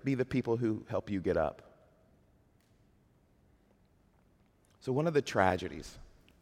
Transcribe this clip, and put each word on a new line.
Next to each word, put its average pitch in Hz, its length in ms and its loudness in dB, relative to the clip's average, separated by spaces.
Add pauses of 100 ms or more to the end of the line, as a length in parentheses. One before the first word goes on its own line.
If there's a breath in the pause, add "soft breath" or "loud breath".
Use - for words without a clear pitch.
be 135 120 0
the 123 100 0
people 117 320 0
who 110 320 -2
help 98 200 -4
you 98 120 -2
get 85 160 2
up. 78 240 0 (3250)
So 131 120 -6
one 143 140 0
of 170 80 0
the 143 80 6
tragedies 92 760 0 (440)